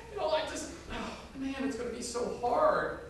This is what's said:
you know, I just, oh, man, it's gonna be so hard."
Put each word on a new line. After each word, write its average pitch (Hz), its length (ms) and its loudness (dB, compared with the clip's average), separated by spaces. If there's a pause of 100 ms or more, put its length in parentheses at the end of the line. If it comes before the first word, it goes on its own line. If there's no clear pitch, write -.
(100)
you 403 80 -6
know, 320 120 2
I 311 160 4
just, - 240 -6 (220)
oh, - 260 -4 (200)
man, 269 220 -2
it's 262 160 0
gonna 240 140 -2
be - 120 -6
so - 380 -2
hard." - 680 4